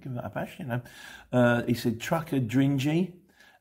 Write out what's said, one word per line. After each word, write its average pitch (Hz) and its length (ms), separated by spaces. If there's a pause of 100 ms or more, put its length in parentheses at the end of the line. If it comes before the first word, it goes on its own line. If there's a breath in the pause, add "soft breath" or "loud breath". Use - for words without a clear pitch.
give 131 120
that - 120
a 98 40
bash," - 280
you - 80
know. 123 140 (520 loud breath)
Uh, 120 300
he 123 120
said, 117 260
"Trucker 143 400
Dringy 139 760 (460 soft breath)